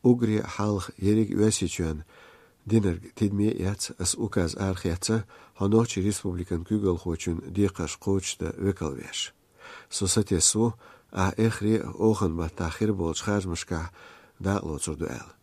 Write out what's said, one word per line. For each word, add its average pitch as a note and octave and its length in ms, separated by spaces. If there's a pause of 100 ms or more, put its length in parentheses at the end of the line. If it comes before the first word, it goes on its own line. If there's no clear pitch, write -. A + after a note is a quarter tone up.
угри A#2 420
халық G#2 540
ерек G#2 340
үәсичен F2 720 (640)
динер G2 340 (160)
тидме G2+ 340
яц - 480
ас F#2 160
указ G2 400
арх F#2+ 300
яца, G2 400 (340)
ха G2 100
ночи A2+ 320
республикан F2+ 640
күгіл G2 340
хочын E2+ 420
диқаш F#2 580
қочты F#2+ 600
векал E2 360
веш. - 400 (540)
Сосате F#2+ 520
су, A2+ 340 (360)
а F#2+ 260
эхри A2 440
оғын G2+ 560
баттахир E2+ 560
болч E2+ 300
хажмшка F2+ 680 (480)
да F#2+ 240
лоцурду D2+ 440
әл. - 240 (120)